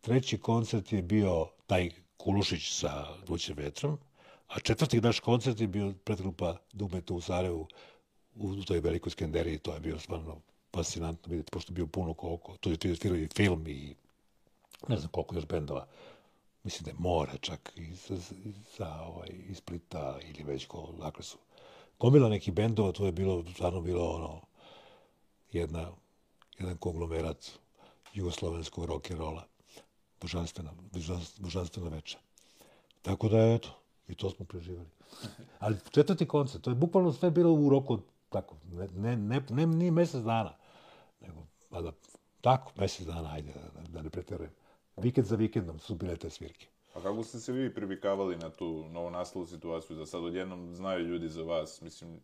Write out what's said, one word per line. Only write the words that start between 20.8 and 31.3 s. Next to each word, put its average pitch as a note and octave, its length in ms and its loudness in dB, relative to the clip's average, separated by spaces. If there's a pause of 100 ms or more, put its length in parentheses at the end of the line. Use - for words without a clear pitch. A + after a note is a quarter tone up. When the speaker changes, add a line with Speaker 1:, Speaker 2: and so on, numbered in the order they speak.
Speaker 1:
dakle D#2 240 -10
su - 140 -14 (640)
gomila B2+ 300 10
nekih G2+ 240 0
bendova, G#2 380 4
to G2 140 0
je F#2+ 60 4
bilo, F2+ 340 0
stvarno F2+ 360 -2
bilo F2 280 0
ono, D#2+ 320 -6 (1120)
jedna, E2 400 -4 (680)
jedan F2+ 180 -4
konglomerat D#2+ 760 -4 (640)
jugoslovenskog E2+ 720 -4
rock'n'rolla. D#2+ 560 -4 (800)
Božanstvena, E2 500 -6 (200)
božans-, F2 500 -6